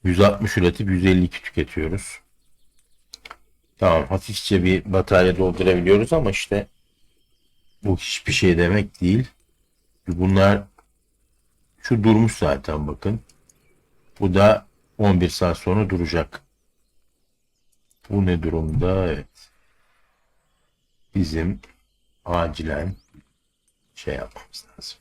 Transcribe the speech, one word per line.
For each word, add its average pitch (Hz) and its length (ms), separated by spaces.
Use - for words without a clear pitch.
Yüz 90 180
altmış 101 360
üretip 95 320
yüz 92 160
elli 92 180
iki - 180
tüketiyoruz. - 760
Tamam, 82 300
hafifçe 95 560
bir 92 300
batarya 92 440
doldurabiliyoruz 92 760
ama 143 180
işte 101 360
bu 95 140
hiçbir - 360
şey 90 240
demek 95 440
değil. 104 260
Bunlar 95 560
şu 113 220
durmuş 110 340
zaten, 73 500
bakın. 98 340
Bu 92 140
da 104 340
on 98 240
bir 87 80
saat 85 280
sonra 95 320
duracak. 85 520
Bu 101 160
ne 87 180
durumda? 82 640
Evet. - 420
Bizim 82 440
acilen 82 680
şey - 200
yapmamız - 540
lazım. - 320